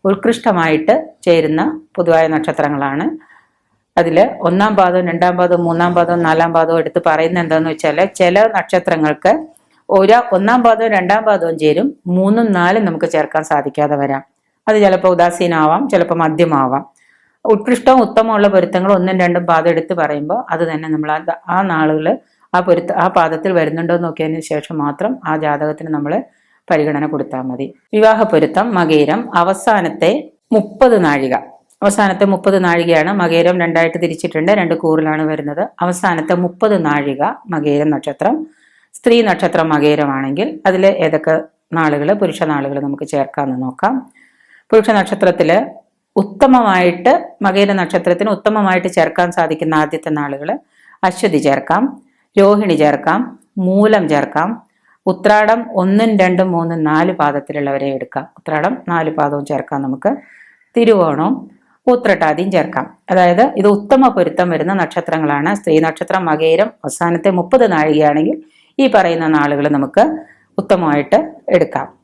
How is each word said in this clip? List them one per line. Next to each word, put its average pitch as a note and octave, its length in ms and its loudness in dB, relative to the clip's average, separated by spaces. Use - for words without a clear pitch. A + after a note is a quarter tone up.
ഉത്കൃഷ്ടമായിട്ട് G3 1040 0
ചേരുന്ന E3 580 0
പൊതുവായ E3 300 2
നക്ഷത്രങ്ങളാണ്. D3+ 880 -4
അതില് F3 420 2
ഒന്നാം G3 360 0
പാദവും F3+ 320 2
രണ്ടാം F3+ 280 0
പാദവും F3 280 0
മൂന്നാം F3 300 0
പാദവും F3 280 0
നാലാം E3 300 0
പാദവും E3 260 2
എടുത്ത് E3 280 -2
പറയുന്നത് E3 380 0
എന്താന്ന് D#3+ 260 0
വെച്ചാല് D#3 440 0
ചില G3 420 2
നക്ഷത്രങ്ങൾക്ക് F3 920 0
ഒരു G3+ 320 4
ഒന്നാം A3 300 2
പാദവും A3+ 300 2
രണ്ടാം G3 320 0
പാദവും E3+ 340 0
ചേരും, D#3+ 360 0
മൂന്നും G3+ 460 2
നാലും F#3 320 2
നമുക്ക് E3 260 -2
ചേർക്കാൻ D#3 340 -2
സാധിക്കാതെ D3 520 -2
വരാം. C#3 260 -4
അത് G#3+ 80 2
ചിലപ്പോ F#3+ 320 2
ഉദാസീനാവാം, F3 800 2
ചിലപ്പോ E3+ 260 0
മധ്യമാവാം. D3+ 720 0
ഉത്കൃഷ്ടവും A#3+ 560 2
ഉത്തമമുള്ള A3 480 2
പൊരുത്തങ്ങൾ F#3+ 440 2
ഒന്നും F#3 260 0
രണ്ടും F3 280 0
പാദം E3 220 2
എടുത്ത് E3 260 -2
പറയുമ്പോ D3+ 560 -4
അത് E3 100 -4
തന്നെ D#3+ 280 -4
നമ്മൾ D3+ 240 -4
ആ, D#3 80 -4
ആ F#3 140 0
നാളുകള് D#3+ 540 0
ആ F3+ 60 2
പൊരുത്ത-, F3 320 0
ആ F3 160 0
പാദത്തിൽ E3 440 0
വരുന്നുണ്ടോ E3 420 0
എന്ന് E3+ 140 -2
നോക്കിയതിന് D#3+ 320 -4
ശേഷം D#3 380 -6
മാത്രം E3 480 -4
ആ D#3 100 -2
ജാതകത്തിന് D3+ 520 -4
നമ്മള് D#3 340 -4
പരിഗണന D3+ 360 0
കൊടുത്താൽ C#3+ 360 -6
മതി. C3 320 -8
വിവാഹ A3 300 4
പൊരുത്തം F#3+ 520 0
മകയിരം D#3+ 640 0
അവസാനത്തെ F#3 920 0
മുപ്പത് G#3+ 520 2
നാഴിക, C3+ 300 0
അവസാനത്തെ G3+ 420 2
മുപ്പത് G3 400 0
നാഴികയാണ്. E3+ 480 2
മകയിരം F3 480 0
രണ്ടായിട്ട് E3 420 0
തിരിച്ചിട്ടുണ്ട്, E3 500 -2
രണ്ട് E3+ 220 0
കൂറിലാണ് D#3 480 0
വരുന്നത്. D#3 460 -4
അവസാനത്തെ F3+ 540 0
മുപ്പത് F3+ 500 0
നാഴിക C#3+ 400 -2
മകയിരം D3 420 0
നക്ഷത്രം, G3+ 560 -4
സ്ത്രീ A#3 280 2
നക്ഷത്രം E3+ 460 0
മകയിരമാണെങ്കിൽ D3 1000 0
അതിൽ F#3 200 2
ഏതൊക്കെ D#3+ 560 0
നാളുകൾ, D#3 400 0
പുരുഷ F#3+ 300 -2
നാളുകൾ C#3 380 -4
നമുക്ക് C#3 240 -6
ചേർക്കാമെന്ന് C3+ 580 -4
നോക്കാം. G3+ 500 -4
പുരുഷ A3 200 4
നക്ഷത്രത്തില് F#3 800 0
ഉത്തമമായിട്ട്, G3+ 1300 2
മകയിര G3+ 300 2
നക്ഷത്രത്തിന് F3+ 580 0
ഉത്തമമായിട്ട് F#3+ 580 0
ചേർക്കാൻ F3 440 0
സാധിക്കുന്ന D#3+ 420 -2
ആദ്യത്തെ D#3 360 -2
നാളുകൾ D3 480 -6
അശ്വതി F3+ 340 -2
ചേർക്കാം, E3 640 -2
രോഹിണി G3+ 360 4
ചേർക്കാം, D#3 640 0
മൂലം F#3+ 500 2
ചേർക്കാം, D#3 540 -2
ഉത്രാടം G#3+ 640 2
ഒന്നും G3+ 460 2
രണ്ടും F#3 340 2
മൂന്നും E3+ 320 -2
നാല് D#3+ 280 0
പാദത്തിലുള്ളവരെ C#3+ 720 -4
എടുക്കാം. C3+ 400 -8
ഉത്രാടം D#3+ 400 -4
നാല് D#3+ 220 -2
പാദവും D3 340 -2
ചേർക്കാം C#3+ 380 -6
നമുക്ക്. C3+ 340 -4
തിരുവോണവും F#3+ 720 0
ഉത്രട്ടാതിയും F#3+ 640 0
ചേർക്കാം. D3+ 460 -2
അതായത് F#3 460 4
ഇത് G3+ 100 0
ഉത്തമ A#3+ 420 4
പൊരുത്തം F3+ 420 0
വരുന്ന E3 240 -2
നക്ഷത്രങ്ങളാണ്. D#3+ 800 -2
സ്ത്രീ D#3+ 260 2
നക്ഷത്രം E3 440 -2
മകയിരം D#3+ 420 2
അവസാനത്തെ F3 640 -2
മുപ്പത് F#3+ 420 2
നാഴികയാണെങ്കിൽ D#3 720 0
ഈ C4+ 160 2
പറയുന്ന E3+ 320 2
നാളുകൾ D3 420 0
നമുക്ക് D3 500 0
ഉത്തമമായിട്ട് F3+ 760 -2
എടുക്കാം. D3 440 -2